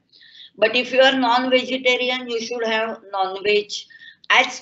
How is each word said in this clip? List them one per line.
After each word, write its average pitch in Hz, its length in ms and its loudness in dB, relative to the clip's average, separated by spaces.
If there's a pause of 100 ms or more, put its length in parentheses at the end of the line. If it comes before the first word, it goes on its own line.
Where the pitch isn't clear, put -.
(580)
But 220 180 2
if 247 180 -2
you 262 80 4
are 262 100 8
non-vegetarian, 254 1200 0
you 233 100 -4
should 233 260 -6
have 220 360 -4 (100)
non-veg 196 600 -2 (580)
as 247 320 2